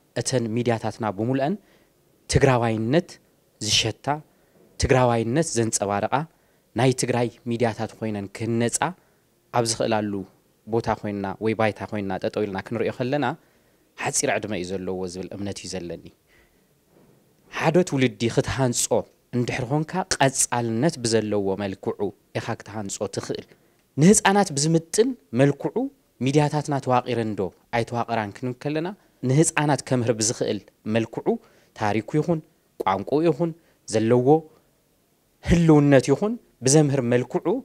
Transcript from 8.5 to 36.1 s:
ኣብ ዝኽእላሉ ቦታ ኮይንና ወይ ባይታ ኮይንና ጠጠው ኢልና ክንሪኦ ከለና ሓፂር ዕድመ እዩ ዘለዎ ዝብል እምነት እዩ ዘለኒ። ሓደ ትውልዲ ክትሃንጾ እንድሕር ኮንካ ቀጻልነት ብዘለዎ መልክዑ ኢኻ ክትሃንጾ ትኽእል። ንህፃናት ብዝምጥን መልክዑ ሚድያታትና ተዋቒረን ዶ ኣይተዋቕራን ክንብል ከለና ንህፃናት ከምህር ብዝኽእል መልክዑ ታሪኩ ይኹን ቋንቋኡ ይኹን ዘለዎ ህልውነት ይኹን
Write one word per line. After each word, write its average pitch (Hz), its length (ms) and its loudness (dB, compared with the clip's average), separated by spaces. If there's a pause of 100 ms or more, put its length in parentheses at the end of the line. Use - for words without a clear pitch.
ኣብ 123 120 2
ዝኽእላሉ 110 480 -2 (540)
ቦታ 113 280 -2
ኮይንና 101 320 -6 (120)
ወይ 110 140 0
ባይታ 107 320 -2
ኮይንና 101 320 -6
ጠጠው 110 260 -4
ኢልና 98 180 -6
ክንሪኦ 110 320 -4
ከለና 135 320 -2 (720)
ሓፂር - 340 -4
ዕድመ 104 240 -4
እዩ 92 100 -4
ዘለዎ 92 420 -6
ዝብል 90 240 -10
እምነት 98 280 -8
እዩ - 100 -16
ዘለኒ። 85 360 -10 (1500)
ሓደ 151 320 0
ትውልዲ 131 460 -2
ክትሃንጾ - 560 -2 (480)
እንድሕር 123 340 -2
ኮንካ 151 260 -4 (180)
ቀጻልነት 123 880 0
ብዘለዎ 107 560 0
መልክዑ 98 440 -6 (360)
ኢኻ 120 200 -6
ክትሃንጾ 101 420 -10 (100)
ትኽእል። - 380 -8 (520)
ንህፃናት 196 540 6
ብዝምጥን 165 580 0 (240)
መልክዑ 139 420 2 (460)
ሚድያታትና 147 580 0
ተዋቒረን 120 560 0
ዶ 101 60 -4 (300)
ኣይተዋቕራን 117 640 -4
ክንብል 123 260 -8
ከለና 156 280 -4 (360)
ንህፃናት 147 640 2
ከምህር 123 280 0
ብዝኽእል 110 460 -2 (280)
መልክዑ 110 400 -2 (480)
ታሪኩ 107 400 -2
ይኹን 156 240 0 (400)
ቋንቋኡ - 420 0
ይኹን 165 300 2 (360)
ዘለዎ 120 400 2 (1200)
ህልውነት 147 640 6
ይኹን 202 260 0 (280)